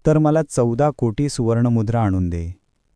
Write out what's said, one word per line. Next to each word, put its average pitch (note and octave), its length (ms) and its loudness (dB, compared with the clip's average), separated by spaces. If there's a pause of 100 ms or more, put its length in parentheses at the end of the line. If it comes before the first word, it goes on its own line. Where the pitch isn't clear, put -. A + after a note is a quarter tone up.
तर D#3 120 4
मला D#3 240 2
चौदा B2+ 480 0
कोटी B2+ 380 -2
सुवर्णमुद्रा A#2 720 0
आणून F#2 260 0
दे." E2+ 240 -6 (440)